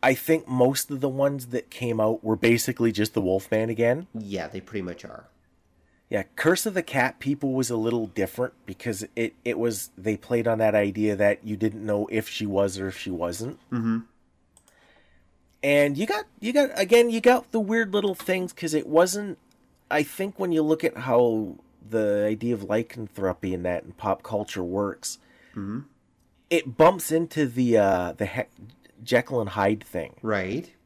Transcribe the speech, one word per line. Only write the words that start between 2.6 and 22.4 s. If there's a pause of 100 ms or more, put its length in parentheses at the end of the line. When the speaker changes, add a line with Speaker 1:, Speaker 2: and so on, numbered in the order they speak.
Speaker 1:
just
the
Wolfman
again.
Speaker 2:
Yeah,
they
pretty
much
are. (840)
Speaker 1:
Yeah, (140)
Curse
of
the
Cat
People
was
a
little
different (140)
because (120)
it, (100)
it
was,
they
played
on
that
idea
that
you
didn't
know
if
she
was
or
if
she
wasn't. (140)
Speaker 2:
Mm-hmm. (1600)
Speaker 1:
And
you
got, (120)
you
got,
again,
you
got
the
weird
little
things
'cause
it
wasn't, (520)
I
think
when
you
look
at
how (320)
the
idea